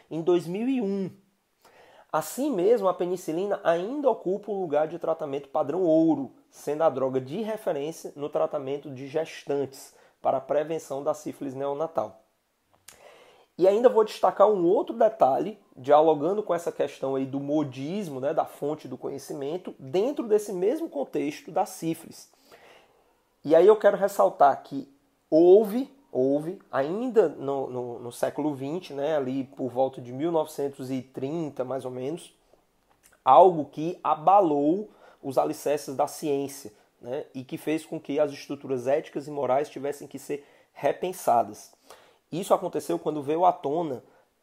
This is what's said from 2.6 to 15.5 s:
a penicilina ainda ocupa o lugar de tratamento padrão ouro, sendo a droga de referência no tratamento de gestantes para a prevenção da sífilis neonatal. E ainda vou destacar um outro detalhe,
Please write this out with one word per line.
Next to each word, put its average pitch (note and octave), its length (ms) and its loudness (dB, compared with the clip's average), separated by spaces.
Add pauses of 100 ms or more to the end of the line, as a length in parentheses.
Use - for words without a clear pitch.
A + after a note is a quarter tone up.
a F3 60 0
penicilina F3+ 720 -4
ainda A3 460 0
ocupa G3 400 -4
o G3 100 -4
lugar D3+ 260 0
de E3 120 -10
tratamento D3+ 500 -6
padrão D#3 340 -2
ouro, D#3+ 500 4 (180)
sendo D3+ 320 -6
a D#3+ 80 4
droga C3 300 -2
de C3+ 200 -6
referência F3+ 760 -6
no D3 140 -8
tratamento D3 640 -4
de C3 160 -12
gestantes C#3+ 880 -6 (260)
para B2+ 160 0
a B2+ 40 -4
prevenção D3+ 640 -4
da D3 120 -2
sífilis C#3 400 -10
neonatal. C#3+ 680 -6 (1400)
E F3 120 4
ainda A3+ 200 6
vou A3 140 6
destacar G3+ 460 2
um F#3 180 2
outro A#3 300 2
detalhe, E3+ 640 2 (180)